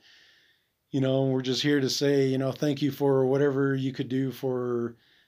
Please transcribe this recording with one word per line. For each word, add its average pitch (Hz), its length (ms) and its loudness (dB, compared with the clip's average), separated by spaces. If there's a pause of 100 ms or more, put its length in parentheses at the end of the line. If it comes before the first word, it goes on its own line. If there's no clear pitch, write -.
(920)
you 139 100 0
know, 135 240 2
we're 131 160 0
just 127 220 -2
here 147 180 2
to 131 80 0
say, 139 380 2
you 131 100 0
know, 131 140 -2
thank 143 320 -2
you 139 80 0
for 139 340 2
whatever 139 480 2
you 135 180 -2
could 135 180 -6
do 131 220 -2
for 123 640 -4 (320)